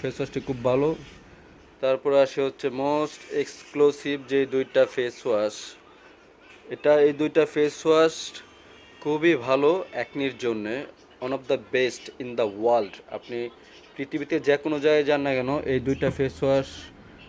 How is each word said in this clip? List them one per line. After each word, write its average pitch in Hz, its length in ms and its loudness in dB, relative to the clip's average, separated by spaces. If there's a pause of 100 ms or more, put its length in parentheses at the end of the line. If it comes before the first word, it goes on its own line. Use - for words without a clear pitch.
ফেস 131 180 -6
ওয়াশটি 135 300 -6
খুব 131 100 -4 (120)
ভালো। 139 180 2 (920)
তারপরে 135 420 2
আসে 135 220 -4
হচ্ছে 135 200 -6 (160)
মোস্ট 151 380 -2 (220)
এক্সক্লুসিভ 143 760 0 (160)
যে 139 80 2 (140)
দুইটা 131 280 2 (120)
ফেস 123 220 -4 (100)
ওয়াশ। 107 300 0 (1160)
এটা, 147 180 2 (140)
এই 147 140 4
দুইটা 151 240 2 (100)
ফেস 151 220 0 (100)
ওয়াশ 160 280 4 (880)
খুবই 156 300 2 (160)
ভালো 139 220 4 (220)
অ্যাকনির 131 420 -6 (100)
জন্যে, 110 300 -4 (520)
one 131 120 -4
of 131 40 -20 (100)
the 123 80 0 (140)
best 127 300 0 (180)
in 123 60 -10 (120)
the 110 80 2 (160)
world। 117 300 4 (220)
আপনি 120 220 -10 (560)
পৃথিবীতে 143 420 -4 (120)
যে 143 160 6
কোনো 156 200 -2
জায়গায় 151 260 4
যান 143 160 2
না 139 120 0
কেন, 127 120 -2 (220)
এই 127 160 2
দুইটা 135 200 0 (100)
ফেস 135 260 -2
ওয়াশ 135 240 2 (600)